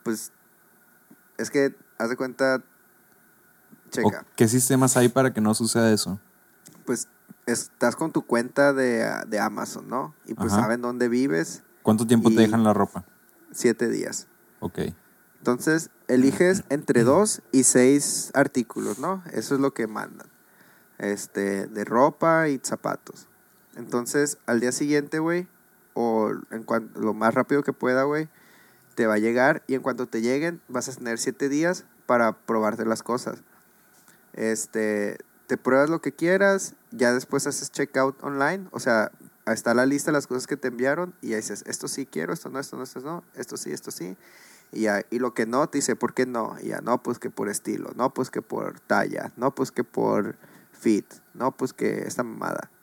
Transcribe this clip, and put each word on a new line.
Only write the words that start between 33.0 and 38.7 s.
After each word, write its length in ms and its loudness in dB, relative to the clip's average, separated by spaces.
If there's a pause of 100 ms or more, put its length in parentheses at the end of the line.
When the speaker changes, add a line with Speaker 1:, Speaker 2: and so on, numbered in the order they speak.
Speaker 1:
cosas. 400 -6 (920)
Este, 840 -2 (300)
te 100 -2
pruebas 320 2
lo 120 -2
que 120 -6
quieras 600 2 (240)
ya 160 4
después 340 -2
haces 240 -6
checkout 520 -2
online, 480 -2